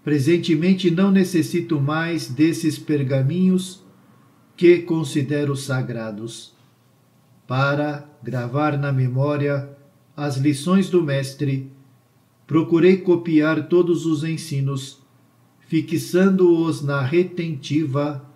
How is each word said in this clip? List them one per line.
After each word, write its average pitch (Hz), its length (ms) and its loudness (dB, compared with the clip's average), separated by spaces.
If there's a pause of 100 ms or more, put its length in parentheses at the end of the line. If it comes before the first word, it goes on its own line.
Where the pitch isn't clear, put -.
(100)
Presentemente 165 800 2
não 190 220 2
necessito 170 680 0
mais 156 460 -2
desses 156 500 0
pergaminhos 151 1040 0 (760)
que 175 220 6
considero 147 760 -2
sagrados. 113 960 -8 (960)
Para 143 640 -2 (100)
gravar 123 560 -2
na 143 140 -4
memória 139 800 -2 (460)
as 147 200 -6
lições 151 540 2
do 175 100 4
Mestre, 135 720 -4 (760)
procurei 165 520 4
copiar 160 720 2
todos 170 360 2
os 160 200 -2
ensinos, 139 760 -6 (600)
fixando-os 165 1200 2
na 143 200 -2
retentiva 147 1160 -2 (160)